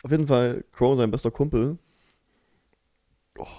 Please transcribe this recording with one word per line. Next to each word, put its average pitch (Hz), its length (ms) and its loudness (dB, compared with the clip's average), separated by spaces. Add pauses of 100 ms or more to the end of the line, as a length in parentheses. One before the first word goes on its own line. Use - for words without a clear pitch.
Auf 131 80 -4
jeden 151 160 0
Fall, 123 440 0
Crow, 131 260 2
sein 113 140 2
bester 117 200 -2
Kumpel. 139 460 -2 (1600)
Oh, - 80 -14 (140)